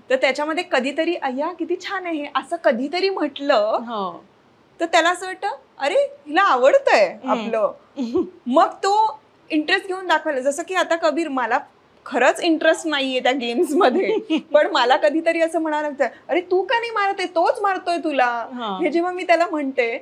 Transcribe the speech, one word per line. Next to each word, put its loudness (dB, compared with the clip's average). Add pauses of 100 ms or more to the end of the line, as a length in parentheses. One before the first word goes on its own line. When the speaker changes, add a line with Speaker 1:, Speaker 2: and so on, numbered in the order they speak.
Speaker 1:
तर 4
त्याच्यामध्ये 0
कधीतरी, 0
'अय्या, -4
किती -4
छान -8
आहे -4
हे,' -6
असं -4
कधीतरी 0
म्हटलं, 0
Speaker 2:
हो. -6 (540)
Speaker 1:
तर 0
त्याला 2
असं -4
वाटतं, -8 (320)
'अरे, -2 (320)
हिला 2
आवडतंय 4
Speaker 2:
हम्म. -2
Speaker 1:
आपलं.'" 0 (240)
Speaker 2:
<laughs> -4
Speaker 1:
मग 4
तो 0 (300)
interest 0
घेऊन -8
दाखवायला, 0
जसं 0
की -8
आता 0
कबीर, -2
मला -2 (460)
खरंच 2
interest 2
नाहीये -2
त्या 2
गेम्समध्ये, 0 (120)
Speaker 2:
<laughs> -4
Speaker 1:
पण 6
मला 4
कधीतरी 2
असं 0
म्हणावं -2
लागतं, -2 (220)
"अरे, 2
तू 0
का 0
नाही -6
मारत -2
आहे? -4
तोच 0
मारतोय -2
तुला." 0
Speaker 2:
हा. -6
Speaker 1:
हे 0
जेव्हा 0
मी -8
त्याला 2
म्हणते, -2